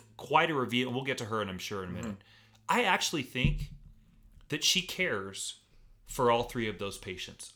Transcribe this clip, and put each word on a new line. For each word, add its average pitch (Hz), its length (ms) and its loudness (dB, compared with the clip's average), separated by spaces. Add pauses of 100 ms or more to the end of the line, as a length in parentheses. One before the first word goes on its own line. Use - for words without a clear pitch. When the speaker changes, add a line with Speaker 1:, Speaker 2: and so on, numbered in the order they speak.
(180)
Speaker 1:
quite 160 340 4
a - 20 0
reveal, 123 360 2
and 123 60 -2
we'll 131 100 -2
get 131 140 -2
to 123 60 -4
her, 107 160 -2
and 98 80 -2
I'm 95 100 -6
sure 98 240 -6
in 90 60 -8
a 90 40 -6
minute. 90 180 -6
Speaker 2:
Mm-hmm. 98 80 -10 (500)
Speaker 1:
I 233 140 4
actually 185 400 2
think 135 460 2 (800)
that 151 140 -4
she - 180 4
cares 117 760 -4 (480)
for 123 220 2
all 120 140 6
three 113 240 -4
of 101 100 -4
those 98 220 -6
patients. - 560 -12